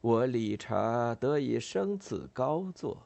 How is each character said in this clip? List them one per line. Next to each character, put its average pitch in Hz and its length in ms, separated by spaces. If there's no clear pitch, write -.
我 117 260
理 113 280
查 117 600
得 143 240
以 117 200
升 196 380
此 131 340
高 156 440
座。 107 300